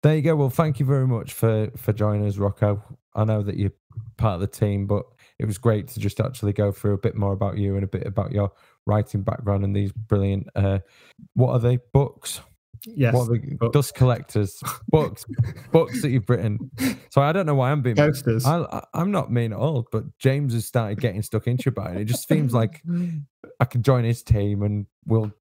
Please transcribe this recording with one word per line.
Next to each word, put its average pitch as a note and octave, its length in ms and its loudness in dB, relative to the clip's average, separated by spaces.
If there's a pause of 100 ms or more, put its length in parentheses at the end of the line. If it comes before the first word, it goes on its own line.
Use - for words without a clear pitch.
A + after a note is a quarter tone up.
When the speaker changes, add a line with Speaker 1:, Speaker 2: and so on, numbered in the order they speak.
Speaker 1:
There D3+ 140 6
you D#3 60 0
go. D#3+ 140 2
Well, C#3 140 2
thank D#3 300 0
you C#3 60 0
very C3 220 2
much A#2 240 -4
for, A2 440 0
for - 160 -2
joining G#2 340 0
us, G2 100 -2
Rocco. G2+ 460 0 (320)
I A2 100 2
know G#2+ 180 0
that G2+ 140 -4
you're G2 160 0 (440)
part A2 200 0
of E2+ 40 -6
the G2 60 -2
team, G2+ 400 0
but G2+ 180 0 (360)
it - 40 -2
was G#2 140 -4
great G#2+ 300 2
to - 120 -10
just G2+ 200 -2
actually G#2 320 0
go G2+ 200 2
through G2+ 220 0
a G2 40 -2
bit - 180 -2
more G2+ 160 0
about G2 260 -2
you G2+ 160 0
and G2 80 0
a G2+ 60 -4
bit - 180 -6
about G2 260 -2
your G2+ 200 0 (340)
writing G#2 360 0
background G2+ 420 -2
and G2 100 -2
these G2+ 180 0
brilliant, G2 600 -2
uh, G2 240 0 (560)
what B2 160 4
are B2+ 80 2
they? B2 200 2 (140)
Books? - 480 0 (460)
Speaker 2:
Yes, C#3+ 260 2
Speaker 1:
What A#2+ 160 2
are A#2 100 2
they? C3+ 180 -6
Speaker 2:
books. - 180 0
Speaker 1:
Dust C#3+ 220 2
collectors. A2+ 680 2 (120)
Speaker 2:
<laughs> - 140 -14
Speaker 1:
Books. D3+ 360 2 (480)
Books E3+ 300 2
that C#3+ 80 0
you've B2 200 0
written. A2+ 400 -2 (400)
So C#3 100 4
I C#3+ 120 2
don't F#3+ 120 0
know D3 120 2
why C3 160 2
I'm D3 100 0
being A#2+ 140 0
Speaker 2:
Posters. B2 500 2
Speaker 1:
I, E3 160 2
I, - 220 -8 (100)
I'm F3 160 0
not F#3 220 -2
mean A#2 200 0
at G2 60 -8
all, C3+ 320 -2
but A2 140 -2 (160)
James C3 340 2
has A2+ 100 -2
started A2+ 360 -2
getting G#2+ 220 -2
stuck - 260 -4
into B2+ 220 0
it - 20 -6
about F#2 240 -6
it. G2+ 60 -4
It - 20 -4
just A#2+ 240 -4
seems C#3 260 2
like A2+ 280 0 (380)
Speaker 2:
<laughs> - 400 -14
Speaker 1:
I B2+ 40 4
can B2 180 -2
join B2+ 220 4
his A#2 180 -2
team G2+ 400 0
and G#2 240 -2 (200)
we'll A2 340 0